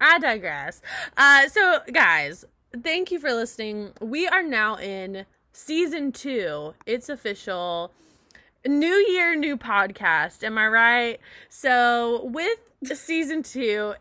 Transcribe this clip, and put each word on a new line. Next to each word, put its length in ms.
I 180
digress. 600
Uh, 320
so, 320
guys, 520
thank 280
you 100
for 140
listening. 560
We 260
are 160
now 340
in 500
season 600
two. 640
It's 240
official. 840
New 280
year, 260
new 220
podcast. 840
Am 140
I 120
right? 520
So, 720
with 460
season 480
two, 580